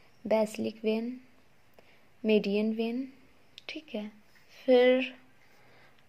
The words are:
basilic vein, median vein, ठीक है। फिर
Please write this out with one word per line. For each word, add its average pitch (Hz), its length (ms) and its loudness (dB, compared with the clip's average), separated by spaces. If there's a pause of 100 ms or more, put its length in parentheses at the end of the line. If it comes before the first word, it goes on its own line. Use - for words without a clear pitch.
(260)
basilic 220 580 -4
vein, 226 360 -4 (1040)
median 214 500 0
vein, 233 340 -6 (600)
ठीक - 260 -16
है। 208 120 -10 (600)
फिर 254 460 4 (960)